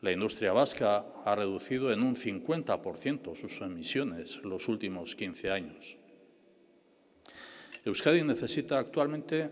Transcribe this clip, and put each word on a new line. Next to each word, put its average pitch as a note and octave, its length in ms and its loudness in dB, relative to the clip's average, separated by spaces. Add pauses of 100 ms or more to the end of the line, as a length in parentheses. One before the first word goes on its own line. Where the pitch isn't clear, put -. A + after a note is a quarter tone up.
La G2 100 0
industria G2 420 2
vasca G#2 540 4 (180)
ha G2+ 120 4
reducido G#2+ 560 0
en G#2+ 100 2
un B2+ 140 4
cincuenta C3 680 0
por F2+ 160 -6
ciento C3 380 -4
sus - 240 -8
emisiones F2+ 800 -4
los F#2 240 -4
últimos F#2+ 480 -2
quince F#2+ 380 -4
años. - 440 -6 (1900)
Euskadi D3+ 400 4
necesita C#3 560 2
actualmente D3+ 720 0